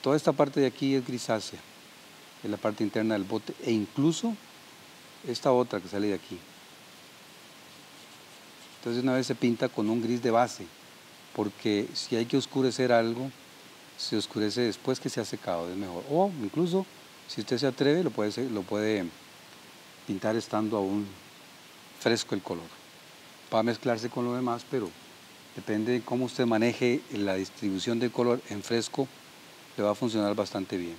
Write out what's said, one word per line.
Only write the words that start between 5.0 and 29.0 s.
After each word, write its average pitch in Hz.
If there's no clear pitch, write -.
esta 131
otra 123
que 90
sale 101
de 101
aquí. 90
Entonces 120
una 131
vez 127
se 135
pinta 120
con 107
un 117
gris 117
de 123
base, 117
porque 104
si -
hay 117
que 120
oscurecer 131
algo, 117
se -
oscurece 107
después 123
que -
se 123
ha 110
secado, 87
es 90
mejor. 92
O 180
incluso, 170
si -
usted 113
se 139
atreve, 143
lo 139
puede, 110
lo 107
puede 104
pintar 107
estando 110
aún 101
fresco 113
el 95
color. 85
Va 110
a 110
mezclarse 117
con 123
lo 120
demás, 120
pero 113
depende 107
de 123
cómo 123
usted 123
maneje 120
la 101
distribución 98
del 120
color 120
en 104
fresco, 117